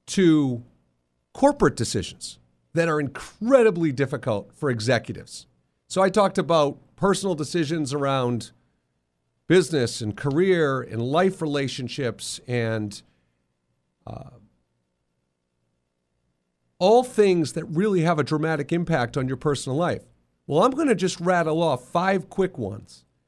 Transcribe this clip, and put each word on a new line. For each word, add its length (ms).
to 580
corporate 420
decisions 640
that 160
are 100
incredibly 920
difficult 640
for 160
executives. 760
So 140
I 80
talked 300
about 400
personal 380
decisions 580
around 600
business 540
and 160
career 640
and 220
life 400
relationships 1040
and, 560
uh, 240
all 240
things 520
that 100
really 380
have 160
a 60
dramatic 480
impact 440
on 120
your 80
personal 400
life. 280
Well, 160
I'm 100
gonna 220
just 260
rattle 420
off 260
five 400
quick 300
ones 460